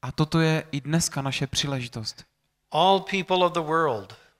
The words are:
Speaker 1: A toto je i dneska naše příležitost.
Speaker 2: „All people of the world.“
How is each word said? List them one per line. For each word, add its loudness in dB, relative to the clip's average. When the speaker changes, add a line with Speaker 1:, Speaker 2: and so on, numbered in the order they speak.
Speaker 1:
A -8
toto 0
je 2
i -4
dneska -2
naše -2
příležitost. -6
Speaker 2:
„All 4
people 0
of 2
the 0
world.“ 0